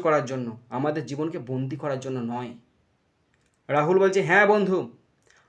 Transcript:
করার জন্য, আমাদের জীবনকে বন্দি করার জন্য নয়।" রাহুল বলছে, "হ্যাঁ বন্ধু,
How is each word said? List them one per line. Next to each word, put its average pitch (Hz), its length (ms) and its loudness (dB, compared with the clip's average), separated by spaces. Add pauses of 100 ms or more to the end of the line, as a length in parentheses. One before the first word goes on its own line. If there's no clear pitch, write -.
করার 151 240 2
জন্য, 127 240 -6 (220)
আমাদের 147 360 -2
জীবনকে 156 320 -6
বন্দি 131 380 -6
করার 135 240 -6
জন্য 135 200 -6
নয়।" 120 320 -6 (1160)
রাহুল 151 300 2
বলছে, 190 240 4
"হ্যাঁ 185 240 6
বন্ধু, 196 320 4 (720)